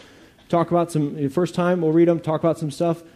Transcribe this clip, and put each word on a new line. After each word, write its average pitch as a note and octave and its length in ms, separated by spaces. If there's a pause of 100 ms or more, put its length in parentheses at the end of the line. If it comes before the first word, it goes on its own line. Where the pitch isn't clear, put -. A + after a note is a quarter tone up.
(480)
Talk E3+ 240
about E3+ 180
some, D3+ 260
the D3 120
first F3 260
time F3 280
we'll D#3 100
read E3+ 160
'em, E3+ 140
talk D#3 180
about E3 180
some D3+ 140
stuff, E3+ 300
and - 140